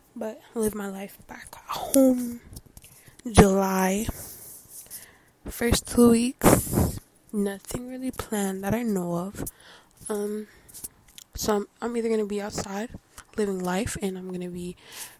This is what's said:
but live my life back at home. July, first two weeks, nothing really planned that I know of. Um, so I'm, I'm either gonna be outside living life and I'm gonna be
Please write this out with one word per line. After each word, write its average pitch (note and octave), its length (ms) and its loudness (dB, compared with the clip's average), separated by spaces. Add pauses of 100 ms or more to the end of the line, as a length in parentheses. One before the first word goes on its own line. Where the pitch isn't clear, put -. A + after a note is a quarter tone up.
(140)
but A3 260 -10 (140)
live G#3+ 200 -2
my G3+ 140 -8
life G3 380 -12
back - 260 -16
at - 240 -12
home. B3 640 4 (920)
July, F#3+ 760 6 (1400)
first - 400 0
two A#3+ 220 8
weeks, - 880 4 (320)
nothing G3+ 560 -4
really B3+ 220 -6
planned G3 520 -4
that G3+ 120 0
I A#3+ 80 0
know F3+ 340 0
of. F#3 280 -6 (640)
Um, G#3 380 -6 (880)
so G#3+ 220 0
I'm, G3 100 -2 (140)
I'm A#3+ 160 -4
either A3+ 140 -2
gonna G#3+ 160 0
be G3+ 140 -4
outside G#3 500 -8 (460)
living G3 220 -2
life F3+ 420 -2
and F#3+ 160 -4
I'm F#3 140 -10
gonna F3+ 200 -8
be F3+ 260 -10 (440)